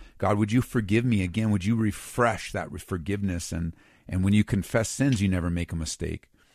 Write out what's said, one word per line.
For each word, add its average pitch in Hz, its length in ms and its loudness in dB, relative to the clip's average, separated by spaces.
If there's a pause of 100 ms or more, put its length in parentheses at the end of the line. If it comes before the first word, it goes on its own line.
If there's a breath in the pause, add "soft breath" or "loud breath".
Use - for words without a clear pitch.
(200 soft breath)
"God, 101 180 2
would 104 140 2
you 123 100 4
forgive 113 440 0
me 113 180 2
again? 107 260 0
Would 98 160 2
you 113 100 2
refresh 110 760 0
that 92 200 -6
re-, 92 80 -10
forgiveness?" 92 720 -4
And, 85 240 -4 (320 soft breath)
and 92 160 0
when 98 100 4
you 104 100 6
confess 104 460 0
sins, 131 340 2
you 101 40 4
never 90 220 0
make 85 220 -2
a 85 60 -6
mistake. 78 520 -6 (260 soft breath)